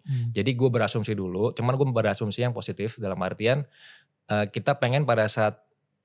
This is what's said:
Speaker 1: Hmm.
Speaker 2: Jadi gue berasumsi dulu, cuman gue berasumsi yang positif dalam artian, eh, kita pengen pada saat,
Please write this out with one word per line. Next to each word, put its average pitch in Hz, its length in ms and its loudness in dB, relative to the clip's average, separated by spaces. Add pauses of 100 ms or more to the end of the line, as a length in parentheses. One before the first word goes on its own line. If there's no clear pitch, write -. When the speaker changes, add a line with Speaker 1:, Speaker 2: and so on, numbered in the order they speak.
Speaker 1:
Hmm. 120 300 -2
Speaker 2:
Jadi 107 200 0
gue 123 140 2
berasumsi 110 480 0
dulu, 95 380 -2
cuman 117 200 0
gue 135 140 0
berasumsi 110 560 0
yang 123 80 0
positif 110 460 -6
dalam 95 240 -6
artian, 107 420 0 (640)
eh, 104 220 0
kita 123 260 0
pengen 135 300 2
pada 113 260 4
saat, 107 300 0 (440)